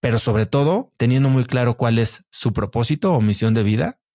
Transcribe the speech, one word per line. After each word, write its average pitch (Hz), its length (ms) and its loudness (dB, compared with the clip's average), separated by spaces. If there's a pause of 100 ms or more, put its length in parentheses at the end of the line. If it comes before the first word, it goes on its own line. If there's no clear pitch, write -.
pero 117 180 0
sobre 110 280 0
todo 156 500 0
teniendo 131 320 2
muy 131 160 2
claro 123 320 0
cuál 117 220 0
es - 320 -4
su - 220 -4
propósito 120 640 -2
o 123 60 2
misión 107 340 0
de 113 80 2
vida 107 380 0 (140)